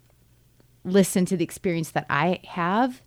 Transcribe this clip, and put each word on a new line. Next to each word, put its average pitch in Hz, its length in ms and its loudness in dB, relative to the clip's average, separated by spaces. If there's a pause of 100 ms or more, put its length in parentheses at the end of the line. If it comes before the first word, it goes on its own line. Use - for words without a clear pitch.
(880)
listen 185 380 4
to 185 140 -2
the 170 60 0
experience 165 480 -4
that 147 180 -2
I 160 360 0
have 208 600 -2